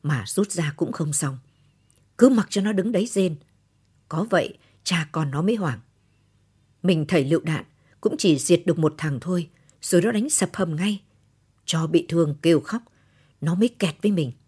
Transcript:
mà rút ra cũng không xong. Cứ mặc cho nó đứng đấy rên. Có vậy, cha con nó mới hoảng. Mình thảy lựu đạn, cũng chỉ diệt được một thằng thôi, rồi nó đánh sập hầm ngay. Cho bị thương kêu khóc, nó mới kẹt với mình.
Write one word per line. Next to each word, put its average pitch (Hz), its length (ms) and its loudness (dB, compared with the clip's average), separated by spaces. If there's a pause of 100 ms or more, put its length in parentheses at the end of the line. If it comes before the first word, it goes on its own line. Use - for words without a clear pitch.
mà 139 240 -2
rút 208 240 -2
ra 151 260 -4
cũng 131 160 -4
không 151 200 -4
xong. 135 260 -4 (800)
Cứ 240 100 8
mặc 233 220 4
cho 202 100 -2
nó 214 120 -2
đứng 196 200 0
đấy 214 140 0
rên. 185 300 0 (720)
Có 170 220 -4
vậy, - 280 0 (260)
cha 165 280 -2
con 156 180 -2
nó 143 120 -2
mới 214 120 2
hoảng. 151 260 -4 (1000)
Mình 160 240 2
thảy 151 180 2
lựu 156 160 2
đạn, 156 240 -4 (360)
cũng 214 180 0
chỉ 156 200 4
diệt 170 280 2
được 165 120 0
một 156 200 0
thằng 143 220 -6
thôi, 175 300 -4 (320)
rồi 175 200 4
nó 226 100 0
đánh 226 180 -2
sập - 260 0
hầm 170 200 -2
ngay. 196 260 -2 (640)
Cho 160 220 -2
bị 160 220 2
thương 160 340 0
kêu 160 180 4
khóc, 233 220 -6 (580)
nó 160 140 -2
mới 214 140 2
kẹt 175 340 -2
với 208 100 2
mình. 151 200 -2 (160)